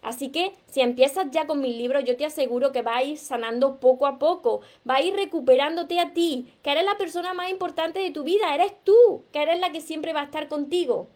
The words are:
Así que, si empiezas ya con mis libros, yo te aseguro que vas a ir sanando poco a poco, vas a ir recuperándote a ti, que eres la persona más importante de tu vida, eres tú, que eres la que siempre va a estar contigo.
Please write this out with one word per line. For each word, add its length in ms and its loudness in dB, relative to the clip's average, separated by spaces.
Así 280 -8
que, 240 -4
si 140 -2
empiezas 500 2
ya 160 -2
con 120 -2
mis 160 -2
libros, 300 -2
yo 100 0
te 100 -4
aseguro 460 -2
que 120 -4
vas 140 -2
a 60 0
ir 140 -6
sanando 640 -4
poco 260 4
a 140 -2
poco, 420 0
vas 140 2
a 20 2
ir 140 0
recuperándote 840 2
a 140 -2
ti, 480 -2
que 100 -4
eres 140 2
la 100 0
persona 380 -6
más 160 -6
importante 500 -4
de 120 -2
tu 120 -8
vida, 300 0
eres 180 2
tú, 500 6
que 80 -2
eres 180 0
la 120 -2
que 100 -8
siempre 320 -6
va 80 0
a 40 -4
estar 220 -8
contigo. 680 -2